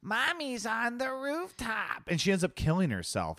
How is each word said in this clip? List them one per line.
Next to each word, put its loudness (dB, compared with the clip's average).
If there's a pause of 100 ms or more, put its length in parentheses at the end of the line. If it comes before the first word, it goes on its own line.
Mommy's -2
on -2
the -2
rooftop. -4
And 2
she 4
ends 4
up 0
killing 4
herself. -2